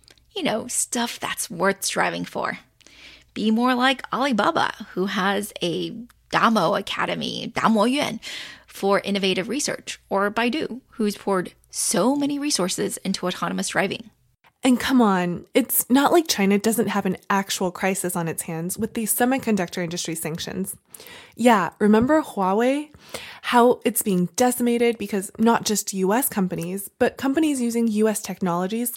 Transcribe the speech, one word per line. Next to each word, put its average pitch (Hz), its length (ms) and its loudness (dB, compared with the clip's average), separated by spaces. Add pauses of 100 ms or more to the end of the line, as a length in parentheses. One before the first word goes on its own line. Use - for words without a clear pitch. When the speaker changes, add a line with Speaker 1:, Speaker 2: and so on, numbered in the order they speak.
(340)
Speaker 1:
you 403 80 -6
know, 226 280 -2
stuff - 500 -4
that's - 320 -6
worth 190 320 -2
striving 175 400 -2
for. - 360 -6 (760)
Be 214 180 0
more 247 240 2
like 254 280 0 (100)
Alibaba, 254 800 0
who 185 140 -2
has 196 440 -2 (100)
a 170 320 -4 (380)
Damo 196 440 4
Academy, 170 800 -6
Damo 208 300 4
Yuan, 247 380 0 (460)
for 196 340 0
innovative 190 480 -2
research, - 500 -6 (100)
or 202 220 0
Baidu, 240 480 -2 (120)
who's 208 260 -2
poured 185 340 -2 (220)
so 247 440 0
many 285 200 -2
resources 208 600 -2
into - 280 -4
autonomous 180 440 -4
driving. - 400 -4 (520)
Speaker 2:
And 254 160 4
come 254 240 4
on, 180 520 2
it's - 360 2
not 269 220 6
like 330 160 6
China 196 320 4
doesn't 214 300 0
have 202 160 -2
an 190 100 0 (140)
actual 196 420 -2
crisis 190 460 -2
on 165 100 -2
its - 160 -6
hands 170 340 -6
with 214 160 -6
these 220 220 -2
semiconductor 226 680 0
industry 170 320 -6
sanctions. 175 600 -8 (600)
Yeah, 226 320 4 (100)
remember 233 420 6
Huawei? 247 680 0 (540)
How 247 420 6
it's 220 160 0
being 180 340 2
decimated 240 600 2
because 196 400 -4
not 226 260 4
just - 300 -2
U 190 200 0
S 262 140 0
companies, 180 600 -4 (100)
but 233 160 2
companies 277 460 0
using 233 260 0
U 214 220 2
S 202 120 -2
technologies 190 760 -4